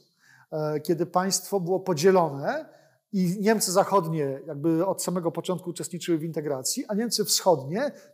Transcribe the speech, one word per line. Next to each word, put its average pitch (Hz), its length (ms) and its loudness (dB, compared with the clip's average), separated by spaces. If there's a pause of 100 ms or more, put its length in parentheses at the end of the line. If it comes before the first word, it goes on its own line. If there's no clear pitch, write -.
(520)
e, 151 280 -2
kiedy 165 260 0
państwo 185 540 0
było 180 200 0
podzielone 180 1000 2 (340)
i 185 280 2
Niemcy 202 320 2
zachodnie 160 760 2
jakby 160 400 0
od 185 160 -4
samego 175 300 -2
początku 175 380 -4
uczestniczyły 160 480 -4
w 151 60 -6
integracji, 156 640 -4
a 214 60 -4
Niemcy 214 300 0
wschodnie 170 680 0 (220)